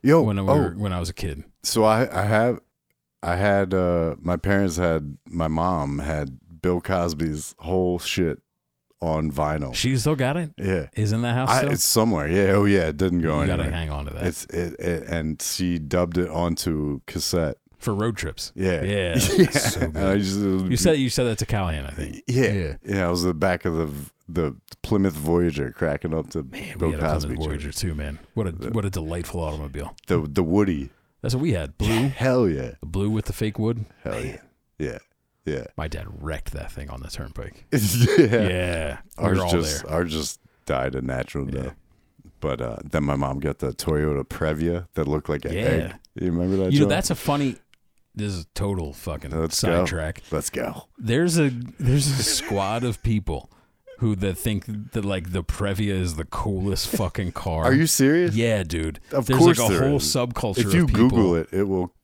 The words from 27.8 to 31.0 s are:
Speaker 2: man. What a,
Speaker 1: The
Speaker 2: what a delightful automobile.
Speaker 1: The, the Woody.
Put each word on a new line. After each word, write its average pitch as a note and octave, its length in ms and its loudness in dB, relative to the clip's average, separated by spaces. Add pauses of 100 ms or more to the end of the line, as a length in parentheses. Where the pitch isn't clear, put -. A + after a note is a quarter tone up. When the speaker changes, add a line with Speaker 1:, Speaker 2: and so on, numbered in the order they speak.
Speaker 2:
man. D2 240 -8 (160)
What G#2+ 140 -2
a, E2 40 -6
Speaker 1:
The D#2+ 180 -8
Speaker 2:
what A2+ 140 -2
a G2 60 -2
delightful E2+ 500 -6
automobile. D2 540 -6 (140)
Speaker 1:
The, F2+ 100 2 (100)
the C#2+ 140 0
Woody. E2 480 2 (320)